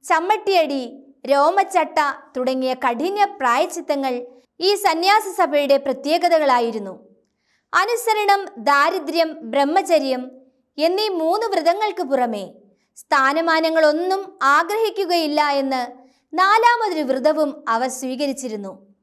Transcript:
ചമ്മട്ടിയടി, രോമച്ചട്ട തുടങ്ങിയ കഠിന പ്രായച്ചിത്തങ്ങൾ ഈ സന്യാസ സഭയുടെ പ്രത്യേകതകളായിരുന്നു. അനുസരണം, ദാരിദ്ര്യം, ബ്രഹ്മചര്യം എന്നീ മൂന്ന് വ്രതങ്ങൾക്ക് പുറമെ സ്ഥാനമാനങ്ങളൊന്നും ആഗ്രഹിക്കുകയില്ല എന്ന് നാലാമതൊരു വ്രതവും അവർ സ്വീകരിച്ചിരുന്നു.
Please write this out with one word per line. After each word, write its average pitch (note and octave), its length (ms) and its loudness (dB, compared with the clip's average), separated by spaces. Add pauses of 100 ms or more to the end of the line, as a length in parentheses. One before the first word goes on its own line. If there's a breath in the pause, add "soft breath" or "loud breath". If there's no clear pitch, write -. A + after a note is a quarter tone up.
ചമ്മട്ടിയടി, E4 920 0 (240)
രോമച്ചട്ട E4 680 2 (400)
തുടങ്ങിയ C4 360 -2
കഠിന C#4 520 0
പ്രായച്ചിത്തങ്ങൾ C4+ 1000 -2 (320 loud breath)
ഈ F#4+ 160 2
സന്യാസ G4 480 2 (140)
സഭയുടെ C#4+ 400 2
പ്രത്യേകതകളായിരുന്നു. C4 1300 0 (680)
അനുസരണം, G#4 720 0 (120)
ദാരിദ്ര്യം, D#4 840 0
ബ്രഹ്മചര്യം C#4 920 0 (460)
എന്നീ F4+ 320 0
മൂന്ന് F4+ 360 0
വ്രതങ്ങൾക്ക് F#4+ 580 -2
പുറമെ A#3+ 500 -2 (440)
സ്ഥാനമാനങ്ങളൊന്നും D#4+ 1400 0
ആഗ്രഹിക്കുകയില്ല E4 1040 0
എന്ന് C4+ 400 -2 (460 soft breath)
നാലാമതൊരു G#4+ 680 2
വ്രതവും C#4 680 0
അവർ A#3 220 0
സ്വീകരിച്ചിരുന്നു. B3 1120 -8